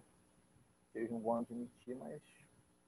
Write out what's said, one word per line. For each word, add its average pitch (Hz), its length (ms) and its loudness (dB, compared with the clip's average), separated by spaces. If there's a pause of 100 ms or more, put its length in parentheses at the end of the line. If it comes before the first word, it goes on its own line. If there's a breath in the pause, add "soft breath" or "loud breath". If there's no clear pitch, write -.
(960)
eles 113 160 0
não 117 100 0
vão 117 180 6
admitir, 120 580 -4
mas 147 260 -8 (640)